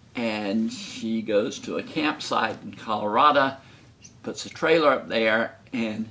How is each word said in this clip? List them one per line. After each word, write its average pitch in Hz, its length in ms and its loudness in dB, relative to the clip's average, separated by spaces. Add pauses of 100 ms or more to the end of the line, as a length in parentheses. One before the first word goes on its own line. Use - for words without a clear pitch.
(160)
and 110 560 -2
she - 480 -6
goes 107 380 0
to - 180 -6
a 107 60 -4
campsite 117 800 -2
in 101 100 -12
Colorado, 127 840 2 (680)
puts - 240 -8
a - 20 -12
trailer 160 440 4
up 117 160 -2
there, 110 480 2 (160)
and 110 380 -4